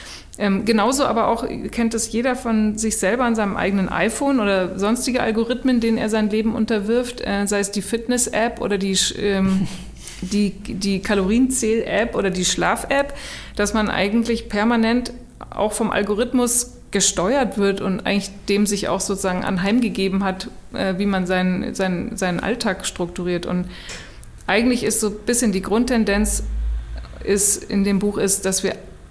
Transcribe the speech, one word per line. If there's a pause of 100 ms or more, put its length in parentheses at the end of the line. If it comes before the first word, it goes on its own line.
(380)
Ähm,
genauso
aber
auch (240)
kennt
es
jeder
von
sich
selber
an
seinem
eigenen
iPhone
oder
sonstige
Algorithmen,
denen
er
sein
Leben
unterwirft,
äh,
sei
es
die
Fitness-App
oder
die
Sch-,
ähm, (280)
<laughs>
die,
die
Kalorienzähl-App
oder
die
Schlaf-App, (420)
dass
man
eigentlich
permanent (380)
auch
vom
Algorithmus (160)
gesteuert
wird
und
eigentlich (180)
dem
sich
auch
sozusagen
anheimgegeben
hat, (240)
äh,
wie
man
seinen,
seinen,
seinen
Alltag
strukturiert.
Und (800)
eigentlich
ist
so
ein
bisschen
die
Grundtendenz (840)
ist
in
dem
Buch
ist,
dass
wir (360)